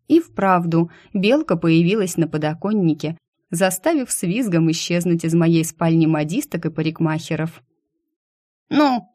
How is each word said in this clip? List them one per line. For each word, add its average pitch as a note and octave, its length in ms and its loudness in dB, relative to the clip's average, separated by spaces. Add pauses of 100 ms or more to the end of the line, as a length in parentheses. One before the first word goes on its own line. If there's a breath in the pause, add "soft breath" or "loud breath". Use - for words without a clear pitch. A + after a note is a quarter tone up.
И D#4+ 120 4
вправду, E3+ 680 0 (220 loud breath)
белка G#3+ 440 2
появилась F3 600 2
на E3 120 0
подоконнике — D#3+ 920 -2 (320)
заставив G#3 600 -2
с - 120 -6
визгом F3 480 0
исчезнуть E3+ 540 -2
из D#3+ 100 0
моей E3 300 4
спальни E3 420 2
модисток D#3+ 600 -2
и D#3+ 40 -6
парикмахеров. D#3 920 -4 (1080)
«Ну, C4 460 0